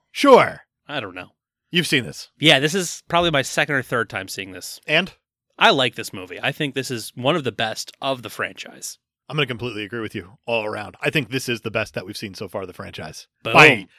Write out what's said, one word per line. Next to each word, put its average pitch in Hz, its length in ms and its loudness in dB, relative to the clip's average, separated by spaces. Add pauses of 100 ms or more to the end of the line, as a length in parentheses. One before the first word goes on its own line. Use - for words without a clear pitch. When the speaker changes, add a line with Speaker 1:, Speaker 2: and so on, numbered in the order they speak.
(120)
Speaker 1:
Sure. 185 480 8 (260)
Speaker 2:
I 143 140 -6
don't 92 160 -10
know. 90 140 -14 (420)
Speaker 1:
You've 170 160 2
seen 131 160 2
this. - 340 -12
Speaker 2:
Yeah, 139 220 6
this 151 160 0
is 180 320 -4
probably 170 240 2
my 143 100 2
second 151 320 -2
or 131 80 0
third 117 260 -2
time 95 200 -8
seeing 95 240 -10
this. - 340 -14
Speaker 1:
And? 165 260 2 (460)
Speaker 2:
I 202 120 6
like 131 260 2
this 110 160 -10
movie. 92 280 -12
I 123 120 -2
think 143 220 -4
this 131 180 -4
is 113 240 -6
one 127 180 2
of 170 80 0
the 123 100 -2
best 110 380 -6 (100)
of 131 220 -4
the 110 80 -12
franchise. - 680 -10 (300)
Speaker 1:
I'm 123 80 -12
gonna 147 100 2
completely 113 380 -8
agree 117 160 -8
with 107 140 -8
you - 320 -10
all 113 180 0
around. 104 380 -8
I 147 80 0
think 127 200 -2
this 131 180 -4
is 120 140 -4
the 113 100 -6
best 110 220 -2
that 113 120 -8
we've 107 100 -10
seen 98 180 -10
so 104 120 -10
far 101 160 -8
of 92 60 -6
the 90 40 -6
franchise. 87 540 -14 (160)
Speaker 2:
Boom. 113 100 -4
Speaker 1:
By 131 360 6 (100)